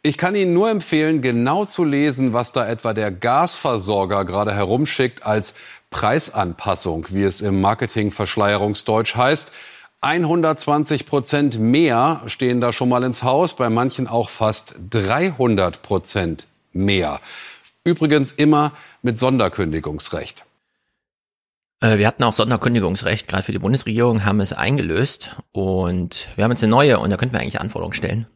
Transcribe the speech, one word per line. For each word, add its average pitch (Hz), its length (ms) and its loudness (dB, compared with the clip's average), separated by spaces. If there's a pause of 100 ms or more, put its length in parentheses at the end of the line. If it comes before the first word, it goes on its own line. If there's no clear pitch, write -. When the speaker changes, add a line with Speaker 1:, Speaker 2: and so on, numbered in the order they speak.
Speaker 1:
Ich 151 140 0
kann 185 160 0
Ihnen 185 200 2
nur 208 180 4
empfehlen, 160 500 2
genau 127 420 0
zu 180 200 -2
lesen, 139 500 2
was 120 180 0
da 117 160 0
etwa 113 260 -4
der 104 180 -2
Gasversorger 101 1120 0
gerade 101 300 -2
herumschickt 120 680 0
als 107 300 -2 (380)
Preisanpassung, 92 1200 -2
wie 98 100 0
es 95 180 0
im 98 220 0
Marketing-Verschleierungsdeutsch 104 1500 0
heißt. 135 360 0 (520)
Einhundertzwanzig 156 1000 0
Prozent 139 540 0
mehr 131 680 2
stehen 123 360 0
da 120 100 0
schon 123 180 -2
mal 123 140 2
ins 127 180 -4
Haus, 139 340 2
bei 120 140 0
manchen 120 380 0
auch 117 240 -2
fast - 420 -2 (160)
dreihundert 117 920 0
Prozent 90 640 -4 (260)
mehr. 92 480 0 (640)
Übrigens 151 480 2
immer 151 400 4 (320)
mit 117 160 -2
Sonderkündigungsrecht. 87 1300 -2 (1400)
Speaker 2:
Äh, 110 180 4
wir 104 80 4
hatten - 160 -2
auch 113 100 2
Sonderkündigungsrecht, 107 960 0
gerade 95 160 -2
für - 80 -6
die 95 80 -4
Bundesregierung, 113 680 0
haben 104 140 2
es 98 140 -2
eingelöst 107 840 -2 (160)
und 92 840 -2
wir 104 120 0
haben 120 60 2
jetzt 120 120 0
eine 214 80 4
neue 127 260 6
und 95 140 0
da 98 60 0
könnten 120 180 -4
wir - 40 0
eigentlich - 220 -4
Anforderungen - 320 -6
stellen. 110 320 -4 (100)